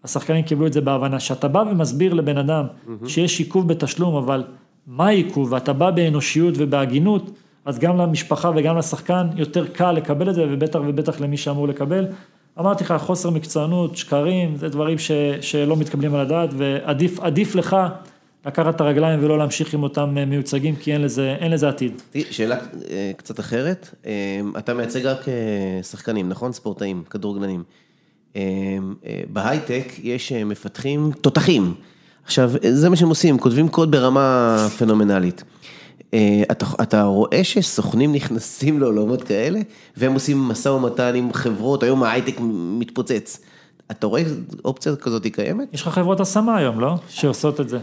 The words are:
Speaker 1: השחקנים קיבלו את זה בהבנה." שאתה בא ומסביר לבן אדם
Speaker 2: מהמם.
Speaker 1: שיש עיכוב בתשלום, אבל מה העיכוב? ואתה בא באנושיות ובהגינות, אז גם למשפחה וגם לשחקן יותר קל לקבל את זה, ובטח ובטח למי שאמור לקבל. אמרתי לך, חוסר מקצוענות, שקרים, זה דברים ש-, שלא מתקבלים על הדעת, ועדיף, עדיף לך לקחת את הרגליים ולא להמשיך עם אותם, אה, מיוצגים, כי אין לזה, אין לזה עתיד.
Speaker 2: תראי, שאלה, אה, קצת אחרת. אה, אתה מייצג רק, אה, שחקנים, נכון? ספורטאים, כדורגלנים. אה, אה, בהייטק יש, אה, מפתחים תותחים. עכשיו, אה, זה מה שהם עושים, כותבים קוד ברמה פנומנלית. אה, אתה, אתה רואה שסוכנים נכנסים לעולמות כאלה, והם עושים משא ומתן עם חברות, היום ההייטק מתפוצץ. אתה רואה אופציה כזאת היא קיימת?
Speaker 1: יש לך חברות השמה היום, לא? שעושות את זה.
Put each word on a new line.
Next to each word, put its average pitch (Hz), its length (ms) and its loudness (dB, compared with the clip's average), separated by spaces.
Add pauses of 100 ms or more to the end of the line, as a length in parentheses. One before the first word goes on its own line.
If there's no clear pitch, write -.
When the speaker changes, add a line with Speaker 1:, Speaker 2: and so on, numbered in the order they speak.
Speaker 1:
השחקנים 160 400 0
קיבלו 156 220 2
את 151 60 0
זה 147 80 2
בהבנה." 135 400 0
שאתה 139 280 -2
בא 185 220 4
ומסביר 165 440 2
לבן 147 240 2
אדם 147 260 0 (220)
Speaker 2:
מהמם. 117 220 -12
Speaker 1:
שיש 165 300 0
עיכוב 180 300 2
בתשלום, 165 480 0
אבל 131 280 0 (420)
מה 139 200 0
העיכוב? 165 460 2
ואתה 131 200 0
בא 160 180 4
באנושיות 165 680 2
ובהגינות, 143 760 2 (340)
אז 131 140 -4
גם 170 180 2
למשפחה 170 600 0
וגם 160 220 2
לשחקן 175 480 0 (100)
יותר 151 300 0
קל 180 260 0
לקבל 156 380 0
את 185 40 0
זה, 165 160 2
ובטח 156 360 0
ובטח 147 340 -2
למי 143 160 -2
שאמור 143 320 -2
לקבל. 147 380 -2 (520)
אמרתי 196 260 0
לך, 175 140 -2
חוסר 180 320 -2
מקצוענות, 160 680 -2
שקרים, 160 600 0
זה 151 120 -6
דברים 151 300 -2
ש-, 160 120 -6 (300)
שלא 147 360 0
מתקבלים 147 380 -2
על 143 60 2
הדעת, 156 360 0
ועדיף, 139 640 0
עדיף 185 340 0
לך 185 220 2 (680)
לקחת 160 280 0
את 160 60 -4
הרגליים 151 440 2
ולא 151 140 4
להמשיך 151 360 -2
עם 151 80 0
אותם, 143 360 -2
אה, 143 60 0
מיוצגים, 143 520 -2
כי 151 160 -4
אין 147 100 0
לזה, 135 380 0
אין 165 120 0
לזה 147 160 2
עתיד. 131 420 -4
Speaker 2:
תראי, 147 200 -4
שאלה, 113 260 -2 (340)
אה, 95 260 -6
קצת - 240 -14
אחרת. 131 540 -4 (120)
אה, 110 60 -6 (460)
אתה 117 160 -4
מייצג 123 320 -4
רק, 131 220 -2
אה, 131 60 -4 (480)
שחקנים, 101 460 -4
נכון? 120 240 -6
ספורטאים, 98 580 -6
כדורגלנים. 98 520 -6 (760)
אה, 101 40 -6 (680)
אה, - 140 -8 (120)
בהייטק 127 600 -4 (100)
יש, 120 300 -6
אה, 113 120 -4
מפתחים 139 680 -4 (100)
תותחים. 135 540 4 (500)
עכשיו, 127 260 2 (140)
אה, 120 100 4
זה 156 160 6
מה 185 60 6
שהם 170 120 6
עושים, 156 300 4
כותבים 135 300 4
קוד 156 220 2
ברמה 131 680 4 (220)
פנומנלית. 101 680 2 (680)
אה, 104 360 4
אתה, - 160 0 (160)
אתה 110 200 4
רואה 104 420 2
שסוכנים 147 680 0
נכנסים 139 680 -2
לעולמות 117 420 2
כאלה, 127 380 0 (360)
והם 131 180 0
עושים 139 240 0 (100)
משא 117 200 -2
ומתן 123 460 2
עם 123 180 0
חברות, 120 500 0
היום 131 200 4
ההייטק 117 340 0 (420)
מתפוצץ. 117 600 -4 (500)
אתה 107 160 -4
רואה 120 160 0 (420)
אופציה 139 320 -2
כזאת 117 280 -4
היא 110 80 -2
קיימת? 214 400 -4
Speaker 1:
יש 143 100 -8
לך 175 60 -4
חברות 180 320 0
השמה 214 360 2
היום, 123 240 0
לא? 143 140 0 (140)
שעושות 147 520 0
את 127 80 -2
זה. 120 140 -6